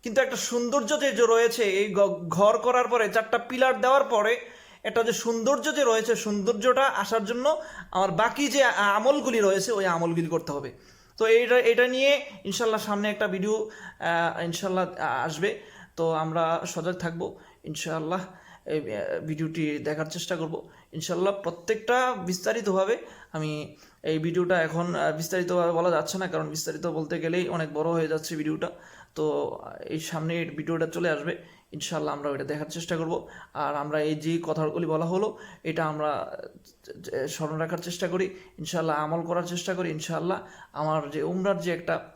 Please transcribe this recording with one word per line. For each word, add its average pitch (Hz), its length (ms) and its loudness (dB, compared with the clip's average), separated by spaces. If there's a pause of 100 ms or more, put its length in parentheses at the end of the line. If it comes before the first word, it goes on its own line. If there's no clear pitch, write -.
কিন্তু 240 180 2
একটা 262 140 0
সৌন্দর্য 240 640 0
যে, 277 120 2
যে 226 160 4
রয়েছে, 226 360 6
এই 202 300 2
ঘ-, 175 340 2
ঘর 202 300 6
করার 247 300 4
পরে, 226 220 2
চারটা 220 280 2
পিলার 254 440 2
দেওয়ার 262 220 6
পরে 226 420 2 (380)
একটা 226 200 2
যে 226 100 2
সৌন্দর্য 233 640 0
যে 285 80 4
রয়েছে, 226 320 4
সৌন্দর্যটা 214 720 2
আসার 220 380 0
জন্য 254 360 0 (300)
আমার 190 200 2
বাকি 226 360 2
যে 269 160 4
আ-, 233 120 6
আমলগুলি 226 640 4
রয়েছে, 196 320 4
ওই 196 140 0
আমলগুলি 170 420 0
করতে 156 240 -2
হবে। 139 220 -6 (440)
তো 220 80 2
এইটা, 233 320 6
এটা 233 300 6
নিয়ে 269 380 4 (180)
ইনশাআল্লাহ 214 380 0
সামনে 208 280 0
একটা 208 180 0
ভিডিও, 190 280 0
আহ, 170 880 -2
ইনশাআল্লাহ 180 440 0
আ-, 135 400 -2
আসবে, 170 360 -2 (340)
তো 165 180 2
আমরা 160 520 0
সজাগ 175 300 -4
থাকবো 170 440 -6 (240)
ইনশাআল্লাহ 160 640 -4 (400)
এই, 156 140 -2
আহ, 143 400 -4
ভিডিওটি 156 600 -2
দেখার 151 260 -2
চেষ্টা 170 300 -6
করব 160 340 -6 (220)
ইনশাআল্লাহ 180 420 0
প্রত্যেকটা 226 800 0
বিস্তারিতভাবে। 196 840 0 (340)
আমি 151 440 -6 (280)
এই 160 160 0
ভিডিওটা 175 420 2
এখন, 170 340 0
আহ, 151 160 2
বিস্তারিতভাবে 175 600 0
বলা 175 200 2
যাচ্ছে 156 260 0
না, 185 100 -4
কারণ 160 220 -4
বিস্তারিত 156 380 -6
বলতে 160 320 -4
গেলেই 175 300 0
অনেক 160 240 -4
বড় 156 160 0
হয়ে 165 180 2
যাচ্ছে 156 280 -4
ভিডিওটা। 156 340 -2 (460)
তো 156 100 -2 (600)
এই 156 140 -4
সামনে 160 460 -4
ভিডিওটা 160 420 -2
চলে 170 220 -2
আসবে 151 280 -2 (340)
ইনশাআল্লাহ, 151 440 -4
আমরা 143 140 -4
ওইটা 135 140 -4
দেখার 151 220 -4
চেষ্টা 170 320 -6
করব। 165 300 -2 (260)
আর 147 220 -2
আমরা 151 260 0
এই 156 140 0
যে 160 280 0
কথাগুলি 156 420 0
বলা 160 200 0
হলো, 185 320 0 (260)
এটা 160 220 -2
আমরা, 151 260 -2
আহ, - 1160 -8
স্মরণ 156 300 -6
রাখার 160 200 -2
চেষ্টা 175 300 -6
করি 185 180 0 (340)
ইনশাআল্লাহ, 160 380 -2
আমল 156 300 -2
করার 170 160 0
চেষ্টা 175 300 -4
করি 175 160 -2
ইনশাআল্লাহ। 160 500 -4 (340)
আমার 151 360 -2
যে 147 140 -4
উমরার 185 360 0
যে 170 120 -2
একটা 165 440 -4